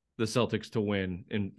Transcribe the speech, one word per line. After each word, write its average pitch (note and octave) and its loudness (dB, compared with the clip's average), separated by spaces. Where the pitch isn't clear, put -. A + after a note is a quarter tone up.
the A#2 2
Celtics G#2+ 0
to A#2 0
win F#2+ 0
in G#2 -2